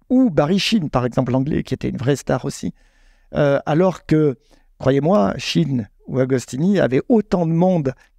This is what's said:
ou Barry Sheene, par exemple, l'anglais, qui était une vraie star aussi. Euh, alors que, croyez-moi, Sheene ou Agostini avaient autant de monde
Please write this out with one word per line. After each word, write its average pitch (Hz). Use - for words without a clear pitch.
ou 254
Barry 156
Sheene, 175
par 123
exemple, 120
l'anglais, 135
qui -
était -
une 127
vraie 131
star -
aussi. -
Euh, 139
alors 165
que, 156
croyez-moi, 151
Sheene 139
ou 135
Agostini 135
avaient 131
autant 196
de 165
monde 165